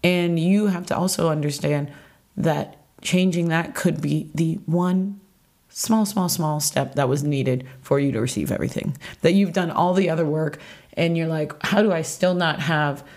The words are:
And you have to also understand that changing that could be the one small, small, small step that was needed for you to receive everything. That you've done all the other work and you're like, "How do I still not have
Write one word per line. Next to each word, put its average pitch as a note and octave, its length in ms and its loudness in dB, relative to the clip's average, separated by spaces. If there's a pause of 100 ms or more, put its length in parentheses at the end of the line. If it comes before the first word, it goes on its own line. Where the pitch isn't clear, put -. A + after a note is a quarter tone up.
And F3 340 2
you G3 280 4
have F3+ 200 -2
to - 100 -2
also E3+ 340 0
understand D3 600 -2 (460)
that D3 400 -2 (240)
changing F3 480 2
that E3 260 -2
could E3+ 260 -2
be D3+ 360 -2
the D#3+ 300 0
one F3+ 540 0 (480)
small, A3 380 0
small, F#3 220 -2
small D3+ 320 -2
step C#3 340 -2
that C#3 140 2
was C#3 160 0
needed C3 420 0 (160)
for C#3+ 160 2
you C#3+ 140 2
to A2 80 -2
receive A2+ 320 -2
everything. - 440 -4 (260)
That E3+ 100 4
you've F#3+ 200 4
done F3 200 -2
all F3+ 220 2
the F#3 160 2
other D#3+ 140 0
work D#3 360 -2 (320)
and E3+ 260 0
you're E3 80 0
like, D#3 260 -2 (120)
"How G3 180 4
do G#3 100 4
I D#3+ 100 0
still F3+ 320 0
not E3 260 0
have D3 420 0 (140)